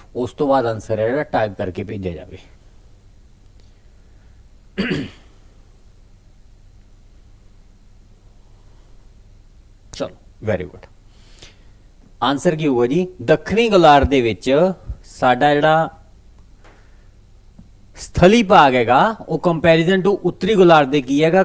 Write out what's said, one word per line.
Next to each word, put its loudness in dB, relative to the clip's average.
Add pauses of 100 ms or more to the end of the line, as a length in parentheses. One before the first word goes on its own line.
(160)
ਉਸ -8
ਤੋਂ -4
ਬਾਅਦ 0
ਆਨਸਰ -6
ਹੈ -2
ਜਿਹੜਾ -4
ਟਾਈਪ -4
ਕਰਕੇ -8
ਭੇਜਿਆ -10
ਜਾਵੇ। -18 (4000)
ਚਲੋ, -12 (300)
very -4
good। -18 (1400)
ਆਨਸਰ -2
ਕੀ -4
ਹੋਊਗਾ 0
ਜੀ? -2 (140)
ਦੱਖਣੀ 0
ਗੋਲਾਰਧ 4
ਦੇ 0
ਵਿੱਚ 0 (320)
ਸਾਡਾ 0
ਜਿਹੜਾ 2 (2000)
ਸਥਲੀ 2
ਭਾਗ 4
ਹੈਗਾ, 2
ਉਹ -8
comparison 2
to 0
ਉੱਤਰੀ -2
ਗੋਲਾਰਧ 6
ਦੇ -2
ਕੀ -2
ਹੈਗਾ? 2